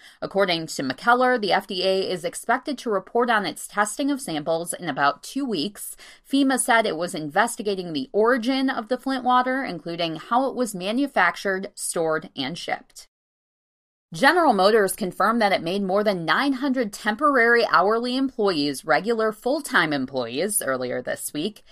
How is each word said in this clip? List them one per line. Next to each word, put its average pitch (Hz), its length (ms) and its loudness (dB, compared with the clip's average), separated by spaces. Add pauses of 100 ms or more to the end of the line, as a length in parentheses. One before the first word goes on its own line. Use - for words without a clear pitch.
(220)
According 180 460 0
to - 160 -6
McKellar, 247 580 2
the 190 100 -2
F 185 160 0
D 180 160 -6
A 190 260 0
is 170 140 -4
expected 247 540 -4
to - 120 -8
report 233 400 0
on 214 160 2
its - 220 -8
testing 208 420 -2
of 269 120 -2
samples 165 520 -4
in - 140 -10
about 143 360 0
two 277 220 -6
weeks. 202 520 -6 (320)
fema 269 280 2
said 226 280 2
it 165 100 -2
was 175 180 -6
investigating 185 800 0
the 139 220 -4
origin 262 560 2
of 240 180 -4
the 247 100 0
Flint 262 280 -4
water, 254 400 2
including 165 500 -4
how 247 320 0
it - 80 -4
was 247 200 -2
manufactured, 190 1000 0
stored, 160 600 -2
and 139 200 -6
shipped. - 500 -10 (1040)
General 269 420 4
Motors 196 420 4
confirmed 202 440 0
that 202 120 4
it 165 100 2
made 180 220 -2
more 196 200 0
than 190 220 0
nine 226 280 2
hundred 254 380 -2
temporary 226 760 2
hourly 226 500 2
employees 185 640 0
regular 214 480 0
full-time 247 640 0
employees 131 720 -4
earlier 127 360 -4
this - 320 -8
week. 175 300 -6 (100)